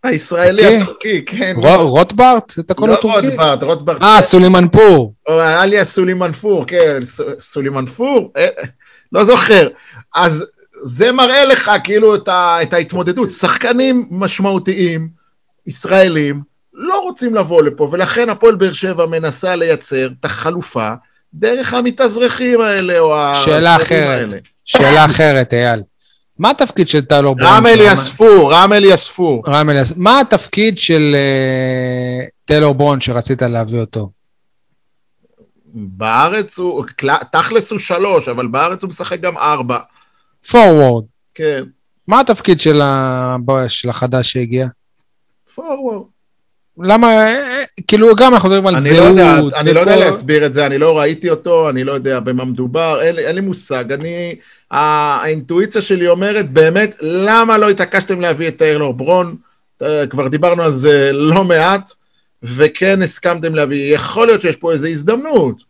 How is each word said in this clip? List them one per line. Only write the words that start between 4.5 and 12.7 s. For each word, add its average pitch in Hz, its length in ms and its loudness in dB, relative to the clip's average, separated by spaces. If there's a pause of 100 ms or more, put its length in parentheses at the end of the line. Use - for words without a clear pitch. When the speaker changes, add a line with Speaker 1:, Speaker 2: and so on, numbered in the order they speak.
Speaker 1:
או, 160 140 2
אליה 185 420 2
סולימנפור, 180 840 -4
כן, 160 380 0
ס-, - 160 -18 (200)
סולימנפור? 139 960 -4
אה, 160 100 0 (680)
לא 202 120 2
זוכר. 202 440 4 (460)
אז 160 300 -2 (400)
זה 143 280 0
מראה 262 320 2
לך, 262 260 0 (140)
כאילו, 214 300 2
את - 140 -4
ה-, 175 340 0
את 147 120 -6